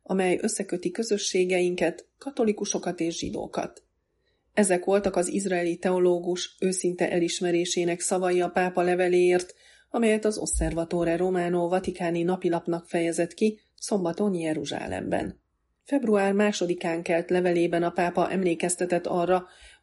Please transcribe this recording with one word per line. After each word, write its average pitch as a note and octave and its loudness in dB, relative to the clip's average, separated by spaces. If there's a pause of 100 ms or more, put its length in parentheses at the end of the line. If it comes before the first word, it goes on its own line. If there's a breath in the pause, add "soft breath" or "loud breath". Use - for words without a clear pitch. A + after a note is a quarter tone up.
amely F#3 0
összeköti F#3 -4
közösségeinket, F#3 -2 (100)
katolikusokat G#3 -2
és E3 -4
zsidókat. - -8 (680)
Ezek F#3 2
voltak G3 2
az F3+ 2
izraeli F3+ -2
teológus F3+ 0
őszinte F3+ 0
elismerésének F3 0
szavai F3+ 0
a F3 0
pápa F3+ 0
leveléért, F3+ 2 (360 loud breath)
amelyet G#3+ 2
az G#3+ 0
Osservatore E3 0
Romano F3 0
vatikáni F3 -2
napilapnak E3+ 0
fejezett E3+ 0
ki G#3+ 0 (200 loud breath)
szombaton F#3+ 0
Jeruzsálemben. - -4 (400)
Február G#3+ 2
másodikán F3+ 0
kelt E3+ 0
levelében F3 2
a E3+ 0
pápa F3 0
emlékeztetett F3 0
arra, F3+ 0 (380 loud breath)